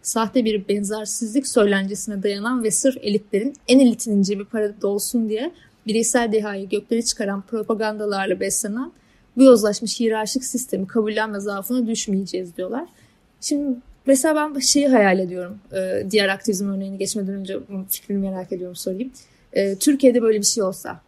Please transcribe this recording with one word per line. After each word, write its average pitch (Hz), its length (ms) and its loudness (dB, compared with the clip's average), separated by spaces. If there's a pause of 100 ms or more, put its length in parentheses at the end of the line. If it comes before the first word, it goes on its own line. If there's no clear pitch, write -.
sahte 226 440 0
bir 214 220 -2
benzersizlik 214 800 -2
söylencesine 202 760 0
dayanan 214 400 -2
ve 214 80 0
sırf 262 300 0
elitlerin 208 540 -2 (120)
en 254 120 8
elitinin 214 440 4
cebi 202 220 -2
parada 214 360 -4
dolsun 208 480 -2
diye 240 220 -4 (360)
bireysel 226 440 2
dehayı 202 380 -2
göklere 220 320 -2
çıkaran 196 400 -4
propagandalarla 208 1000 -4
beslenen 214 520 -4 (460)
bu 254 60 8
yozlaşmış 220 560 6
hiyerarşik 220 440 -2
sistemi 190 440 -4
kabullenme 214 520 -2
zaafına 208 480 -4
düşmeyeceğiz 190 720 -4
diyorlar. 214 280 -6 (560)
Şimdi 285 380 -2 (260)
mesela 277 300 4 (200)
ben 277 40 -4
şeyi 285 280 2
hayal 202 320 6
ediyorum, 180 400 -8 (140)
e, 190 380 -4
diğer 202 180 2
aktivizm 196 400 -2
örneğini 196 280 -6
geçmeden 196 360 -6
önce 196 260 -8 (300)
fikrimi 196 400 -4
merak 185 220 -8
ediyorum, 180 240 -10
sorayım. 196 360 -6 (420)
E, 196 220 0
Türkiye'de 254 460 4
böyle 220 180 4
bir 208 60 -4
şey 214 180 0
olsa 185 440 -6